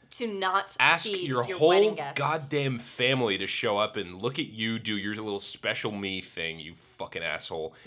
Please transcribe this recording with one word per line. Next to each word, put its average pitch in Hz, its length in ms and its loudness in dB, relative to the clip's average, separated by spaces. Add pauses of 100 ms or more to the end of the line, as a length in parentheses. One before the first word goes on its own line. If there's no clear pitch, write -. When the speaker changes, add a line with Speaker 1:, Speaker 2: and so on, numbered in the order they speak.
(120)
Speaker 1:
To 240 160 -4
not 190 500 0
Speaker 2:
Ask 165 280 6
Speaker 1:
feed 190 220 -2
Speaker 2:
your 123 160 2
Speaker 1:
your 123 140 -4
Speaker 2:
whole 156 120 8
Speaker 1:
wedding 208 260 6
guests. 139 220 -6
Speaker 2:
goddamn 143 600 0
family 123 600 2
to 95 100 -4
show 104 300 0
up 104 180 0
and 92 260 -6
look 131 160 -2
at 135 80 -4
you 113 320 -4
do 110 180 -4
your 101 180 -4
little 104 260 -4
special - 500 -4
me 98 300 -4
thing, 82 400 -6
you 80 140 -16
fucking - 480 -12
asshole, 80 520 -6 (120)